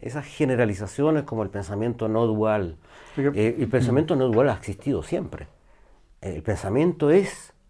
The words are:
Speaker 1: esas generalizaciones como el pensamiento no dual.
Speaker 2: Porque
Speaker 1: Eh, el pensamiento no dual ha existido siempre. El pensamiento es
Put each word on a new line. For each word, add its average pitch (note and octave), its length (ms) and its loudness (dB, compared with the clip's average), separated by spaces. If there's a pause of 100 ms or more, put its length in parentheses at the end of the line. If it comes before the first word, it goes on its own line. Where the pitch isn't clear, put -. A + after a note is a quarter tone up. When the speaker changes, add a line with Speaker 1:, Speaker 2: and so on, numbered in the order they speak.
Speaker 1:
esas C#3 240 -8
generalizaciones C3 1000 0
como A2 180 -4
el F#2+ 80 -4
pensamiento A2 580 -4
no A2+ 180 2
dual. G#2+ 500 0 (380)
Speaker 2:
Porque C#3+ 200 0
Speaker 1:
Eh, A2 240 2
el B2 100 0
pensamiento B2+ 480 2
no C3 120 4
dual A#2+ 200 4
ha A2+ 60 0
existido G2 480 -4
siempre. D#2 460 -6 (760)
El D#2+ 200 -8
pensamiento C#3+ 680 0
es F#3+ 420 0 (180)